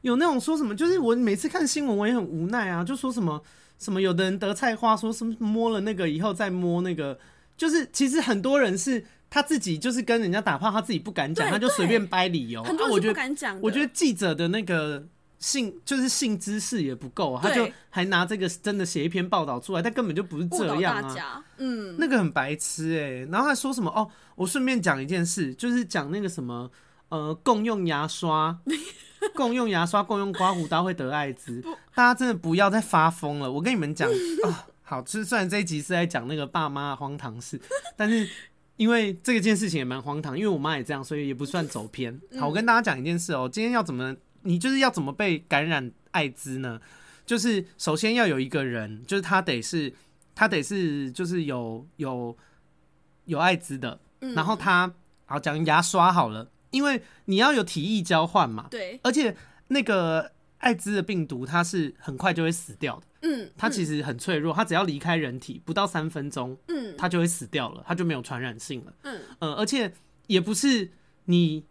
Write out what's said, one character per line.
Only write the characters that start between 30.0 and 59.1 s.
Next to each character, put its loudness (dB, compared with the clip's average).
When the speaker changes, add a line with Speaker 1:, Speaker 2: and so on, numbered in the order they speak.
Speaker 1:
共 -2
用 -2
刮 2
胡 -2
刀 2
会 0
得 -4
艾 -2
滋。 -10
Speaker 2:
不。 -10
Speaker 1:
大 4
家 8
真 0
的 2
不 0
要 6
再 2
发 4
疯 -6
了， -4
我 -2
跟 0
你 0
们 -2
讲， 2
Speaker 2:
<laughs> 0
Speaker 1:
啊， -2
好， -6
就 -12
是 -4
虽 0
然 2
这 0
一 0
集 -4
是 -8
在 2
讲 -4
那 -4
个 -4
爸 -2
妈 -4
荒 -8
唐 -10
事， -10
但 0
是 2
因 4
为 2
这 2
件 4
事 0
情 -2
也 0
蛮 -4
荒 -4
唐， -4
因 -2
为 2
我 2
妈 0
也 -4
这 -4
样， -6
所 -6
以 -2
也 -2
不 -6
算 -2
走 -6
偏。 -8
Speaker 2:
嗯。 -10
Speaker 1:
好， 0
我 -2
跟 0
大 4
家 6
讲 0
一 -6
件 0
事 -2
哦， -2
今 -2
天 0
要 2
怎 -4
么， -4
你 2
就 0
是 2
要 6
怎 0
么 -2
被 0
感 0
染 -2
艾 0
滋 -8
呢？ -8
就 0
是 2
首 0
先 0
要 4
有 2
一 -2
个 0
人， -6
就 0
是 0
他 2
得 -2
是， -4
他 4
得 2
是， -2
就 -4
是 -2
有， -6
有， -6
有 -4
艾 4
滋 -6
的， -8
Speaker 2:
嗯。 -10
Speaker 1:
然 0
后 0
他， 2
好， -4
讲 -2
牙 6
刷 6
好 4
了， -10
因 2
为 2
你 2
要 6
有 4
体 -2
液 0
交 4
换 2
嘛。 -8
Speaker 2:
对。 -10
Speaker 1:
而 2